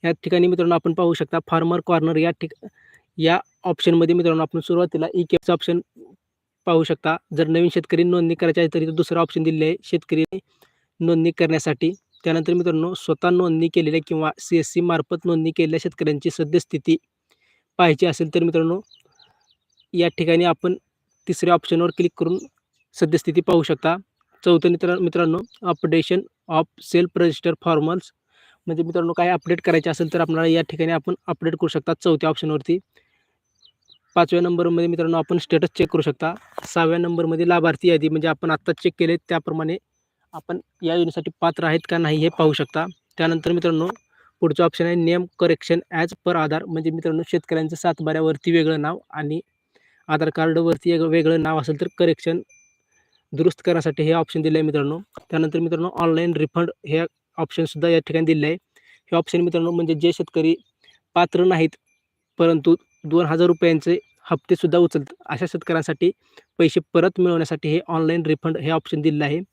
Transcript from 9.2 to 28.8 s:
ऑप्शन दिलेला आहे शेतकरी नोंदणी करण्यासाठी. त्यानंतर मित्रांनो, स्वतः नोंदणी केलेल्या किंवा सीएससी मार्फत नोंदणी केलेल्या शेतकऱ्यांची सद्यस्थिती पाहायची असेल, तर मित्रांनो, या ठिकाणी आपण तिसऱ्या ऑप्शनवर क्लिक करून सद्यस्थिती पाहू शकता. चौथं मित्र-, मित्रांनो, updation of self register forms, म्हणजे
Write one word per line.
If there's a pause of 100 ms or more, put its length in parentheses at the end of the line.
ऑप्शन
दिलेला
आहे
शेतकरी (760)
नोंदणी
करण्यासाठी. (320)
त्यानंतर
मित्रांनो,
स्वतः
नोंदणी
केलेल्या
किंवा
सीएससी
मार्फत
नोंदणी
केलेल्या
शेतकऱ्यांची
सद्यस्थिती (800)
पाहायची
असेल,
तर
मित्रांनो, (1120)
या
ठिकाणी
आपण (540)
तिसऱ्या
ऑप्शनवर
क्लिक
करून (540)
सद्यस्थिती
पाहू
शकता. (480)
चौथं
मित्र-,
मित्रांनो, (240)
updation (300)
of (300)
self
register
forms, (680)
म्हणजे